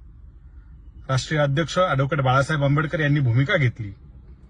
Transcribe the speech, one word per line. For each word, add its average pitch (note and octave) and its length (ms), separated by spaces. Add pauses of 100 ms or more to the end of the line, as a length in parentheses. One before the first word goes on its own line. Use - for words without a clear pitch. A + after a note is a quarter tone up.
(1080)
राष्ट्रीय C#3+ 320
अध्यक्ष C#3+ 380
ॲडव्होकेट C#3+ 420
बाळासाहेब C3+ 420
आंबेडकर D3 360
यांनी D3 200
भूमिका C3+ 380
घेतली A2 340 (580)